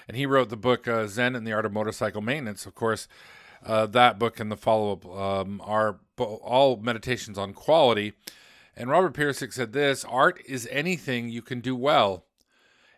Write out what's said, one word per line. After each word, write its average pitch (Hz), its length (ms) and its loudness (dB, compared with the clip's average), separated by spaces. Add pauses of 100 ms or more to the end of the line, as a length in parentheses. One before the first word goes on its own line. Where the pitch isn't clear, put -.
And 110 100 -12
he 139 100 -2
wrote 131 240 2
the 113 60 -8
book, 117 300 0
uh, 113 200 0
Zen 123 300 -2
and 113 100 -10
the 110 60 -6
Art 107 120 0
of 101 80 -4
Motorcycle 107 480 -4
Maintenance. 113 460 -6
Of 95 80 -20
course, 113 320 -2 (580)
uh, 110 220 2
that 113 320 6
book 117 220 -2
and 107 100 -6
the 104 60 -6
follow-up, 104 500 0
um, 98 580 -4
are 107 360 0 (160)
bo-, 107 260 -4
all 127 340 4
meditations 110 640 -6
on 98 160 -6
quality. 117 580 4 (640)
And 120 140 -6
Robert 165 240 2
Pirsig 139 380 -4
said 117 200 -6
this, 139 320 0
"Art 147 420 2
is 123 240 -8
anything 139 580 -4
you 117 120 -8
can 123 200 -10
do 127 160 -4
well, 120 500 2 (720)